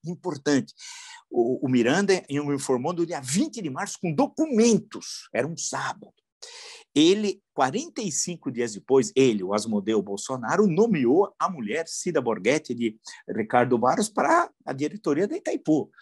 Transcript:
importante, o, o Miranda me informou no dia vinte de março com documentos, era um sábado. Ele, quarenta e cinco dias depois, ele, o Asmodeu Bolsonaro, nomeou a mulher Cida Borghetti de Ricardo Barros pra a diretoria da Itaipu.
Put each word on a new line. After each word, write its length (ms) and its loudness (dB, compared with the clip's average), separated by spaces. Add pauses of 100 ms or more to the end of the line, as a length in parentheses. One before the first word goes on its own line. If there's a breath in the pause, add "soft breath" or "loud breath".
importante, 680 -2 (580 loud breath)
o, 360 0
o 20 0
Miranda 600 4
me 240 -2
informou 380 0
no 120 -2
dia 160 -6
vinte 400 -2
de 100 -6
março 300 -8
com 140 -2
documentos, 1160 2
era 140 0
um 100 -8
sábado. 560 -8 (840 loud breath)
Ele, 460 4 (120)
quarenta 480 -2
e 100 -4
cinco 400 -6
dias 220 -2
depois, 420 2
ele, 300 4
o 80 -4
Asmodeu 500 0
Bolsonaro, 640 -2
nomeou 720 2
a 100 0
mulher 380 -6
Cida 340 -4
Borghetti 540 0
de 220 -4 (320 loud breath)
Ricardo 500 2
Barros 300 0
pra 420 0 (140)
a 80 -8
diretoria 560 -2
da 80 -6
Itaipu. 540 -2 (120)